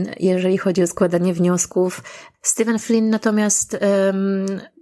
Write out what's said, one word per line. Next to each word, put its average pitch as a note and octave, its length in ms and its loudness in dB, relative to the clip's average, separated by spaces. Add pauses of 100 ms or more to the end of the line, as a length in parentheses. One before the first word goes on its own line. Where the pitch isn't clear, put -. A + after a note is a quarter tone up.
(200)
jeżeli F#3 380 2
chodzi F#3 260 0
o F3 40 0
składanie F3+ 460 0
wniosków. F3+ 720 0 (380)
Stephen A3+ 380 0
Flynn A3 300 2
natomiast, G#3+ 640 0
em, G3 720 0 (360)